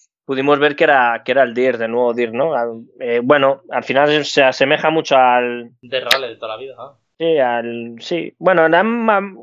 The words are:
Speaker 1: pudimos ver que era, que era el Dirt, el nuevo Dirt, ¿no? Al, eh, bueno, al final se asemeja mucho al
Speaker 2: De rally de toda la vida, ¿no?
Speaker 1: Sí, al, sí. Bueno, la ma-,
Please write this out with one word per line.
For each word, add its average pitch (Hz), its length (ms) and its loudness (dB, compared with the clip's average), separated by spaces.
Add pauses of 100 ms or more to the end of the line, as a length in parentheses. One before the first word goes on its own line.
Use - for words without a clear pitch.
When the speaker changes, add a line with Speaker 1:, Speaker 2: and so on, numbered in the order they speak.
(260)
Speaker 1:
pudimos 139 340 0
ver 143 160 2
que 165 80 2
era, 123 420 2
que 127 60 -4
era 135 100 4
el 120 140 2
Dirt, 123 260 0
el 113 100 -2
nuevo 120 220 0
Dirt, 117 200 -2
¿no? 143 200 -2
Al, 117 300 -4 (160)
eh, 120 240 -2
bueno, 135 480 0
al 123 120 -4
final 147 420 0
se - 180 0
asemeja 139 480 2
mucho 156 260 0
al 123 540 2 (100)
Speaker 2:
De 127 200 -8
rally 127 260 -4
de 113 80 -14
toda 110 200 -10
la 117 60 -16
vida, 131 160 -16
¿no? 139 220 -20 (180)
Speaker 1:
Sí, 165 220 0
al, 117 600 -2
sí. - 380 -8
Bueno, 165 320 2
la 165 140 4
ma-, 220 600 -2